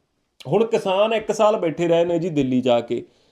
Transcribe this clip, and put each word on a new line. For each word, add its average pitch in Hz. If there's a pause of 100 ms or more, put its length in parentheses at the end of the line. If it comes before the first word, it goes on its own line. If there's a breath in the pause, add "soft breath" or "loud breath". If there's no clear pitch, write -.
(480)
ਹੁਣ 202
ਕਿਸਾਨ 208
ਇੱਕ 220
ਸਾਲ 214
ਬੈਠੇ 170
ਰਹੇ 170
ਨੇ 170
ਜੀ 165
ਦਿੱਲੀ 131
ਜਾ 120
ਕੇ, 117 (280)